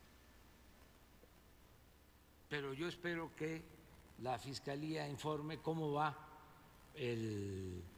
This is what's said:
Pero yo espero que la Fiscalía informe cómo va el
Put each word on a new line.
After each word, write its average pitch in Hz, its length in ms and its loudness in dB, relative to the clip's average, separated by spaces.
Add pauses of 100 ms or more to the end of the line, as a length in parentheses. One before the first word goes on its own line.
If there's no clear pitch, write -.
(2500)
Pero 139 240 0
yo 151 140 0
espero 170 480 -2
que 160 260 0 (600)
la 120 180 2
Fiscalía 143 680 0
informe 151 520 0
cómo 160 340 4
va 147 340 4 (720)
el 101 840 2 (140)